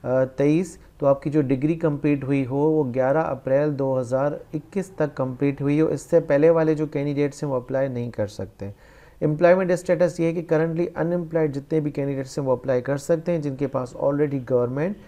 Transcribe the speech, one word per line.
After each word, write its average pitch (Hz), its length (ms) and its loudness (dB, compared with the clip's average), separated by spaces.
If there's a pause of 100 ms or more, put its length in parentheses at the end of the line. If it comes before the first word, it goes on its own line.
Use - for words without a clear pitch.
तेईस, 143 720 0 (220)
तो 147 60 -2
आपकी 139 240 2
जो 151 120 2
डिग्री 135 340 0
कंप्लीट 147 480 0
हुई 139 200 0
हो 127 140 -4
वो 156 260 2
ग्यारह 131 380 0
अप्रैल 143 500 0
दो 135 240 0
हज़ार 131 440 0 (160)
इक्कीस 185 420 -8
तक 147 160 -2
कंप्लीट 135 480 -2
हुई 143 180 2
हो। 156 100 4
इससे 156 300 2
पहले 156 300 4
वाले 160 260 4
जो 151 120 -2
candidates 143 560 -2
हैं 147 60 -4
वो 135 60 -2
apply 131 320 -2
नहीं 120 240 -6
कर 104 160 -4
सकते। 101 460 -12 (500)
Employment 170 480 4
status 175 480 0
ये 165 80 0
है 165 60 -2
कि 165 100 -4
currently 165 440 0 (100)
unemployed 165 540 -2
जितने 143 300 -2
भी 147 100 -4
candidates 139 480 -4
हैं 139 60 -4
वो 131 100 2
apply 127 260 0
कर 139 160 -2
सकते 165 340 0
हैं, 165 100 0
जिनके 139 260 -4
पास 127 260 -4 (100)
already 143 460 0
government 131 480 0 (100)